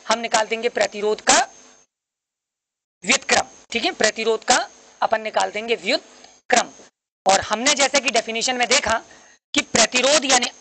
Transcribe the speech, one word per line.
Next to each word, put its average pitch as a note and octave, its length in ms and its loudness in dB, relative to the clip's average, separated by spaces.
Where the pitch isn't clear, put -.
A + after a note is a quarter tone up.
हम A3 120 0
निकाल A3 280 -2
देंगे A3+ 220 -4
प्रतिरोध G#3+ 520 -4
का D4+ 300 2
व्युत्क्रम, A#3+ 440 0
ठीक A#3 140 -2
है, F4+ 80 -2
प्रतिरोध A3 500 -2
का D4+ 260 0
अपन A3 200 0
निकाल G3+ 300 -2
देंगे A3 260 -4
व्युत्क्रम। - 960 -2
और F#3+ 160 4
हमने B3 340 0
जैसे C#4 240 2
कि B3+ 120 -2
definition A3+ 460 -2
में A#3+ 120 0
देखा A#3 340 0
कि B3+ 100 0
प्रतिरोध B3+ 640 2
यानी B3+ 360 2